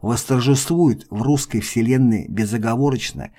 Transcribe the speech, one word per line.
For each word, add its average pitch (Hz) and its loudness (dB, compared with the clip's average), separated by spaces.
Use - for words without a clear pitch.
восторжествуют 135 0
в 104 -4
русской 139 0
вселенной 117 2
безоговорочно 113 -2